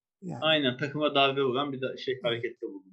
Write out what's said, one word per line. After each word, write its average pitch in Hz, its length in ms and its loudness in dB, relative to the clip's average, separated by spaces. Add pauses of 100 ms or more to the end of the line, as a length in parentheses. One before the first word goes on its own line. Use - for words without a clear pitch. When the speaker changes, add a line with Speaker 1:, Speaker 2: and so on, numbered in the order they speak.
(220)
Speaker 1:
Yani. 165 220 -8
Speaker 2:
Aynen, 147 340 4
takıma 147 380 0
darbe 139 280 4
vuran 135 300 0
bir 131 80 -8
de 127 160 -4
şey, - 160 -4
Speaker 1:
Evet. 127 100 -6
Speaker 2:
harekette 117 440 -2
bulundu. - 260 -16